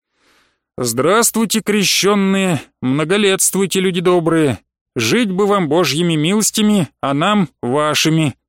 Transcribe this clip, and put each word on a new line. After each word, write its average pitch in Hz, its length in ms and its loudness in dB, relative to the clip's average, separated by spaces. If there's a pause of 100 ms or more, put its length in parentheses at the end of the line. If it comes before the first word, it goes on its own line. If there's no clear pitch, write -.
(760)
"Здравствуйте, 190 840 0
крещённые! 190 1000 0 (200)
Многолетствуйте, 185 960 0
люди 185 220 -2
добрые! 165 580 2 (380)
Жить 185 340 0
бы 196 160 0
вам 196 220 0
божьими 165 460 0
милостями, 202 760 0 (100)
а 139 140 -2
нам 190 340 0 (140)
вашими!" 151 760 0 (140)